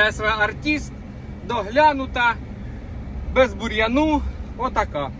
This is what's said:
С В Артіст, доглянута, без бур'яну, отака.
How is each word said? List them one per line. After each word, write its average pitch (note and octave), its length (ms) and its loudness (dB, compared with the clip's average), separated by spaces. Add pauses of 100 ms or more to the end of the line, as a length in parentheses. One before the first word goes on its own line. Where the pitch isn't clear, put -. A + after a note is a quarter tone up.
С G#3+ 120 -2
В G#3+ 60 -2
Артіст, A3 680 0 (560)
доглянута, A#3+ 840 2 (1040)
без B3+ 180 6
бур'яну, A#3 680 2 (360)
отака. G3 520 -2 (100)